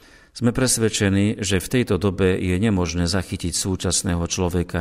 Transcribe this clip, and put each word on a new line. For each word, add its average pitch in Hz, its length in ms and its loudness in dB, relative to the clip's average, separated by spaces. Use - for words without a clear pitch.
„Sme 113 240 0
presvedčení, 107 880 2
že 92 160 0
v - 80 -10
tejto 110 320 0
dobe 95 400 2
je 92 160 0
nemožné 87 480 0
zachytiť 90 480 -2
súčasného 90 800 -2
človeka 87 480 0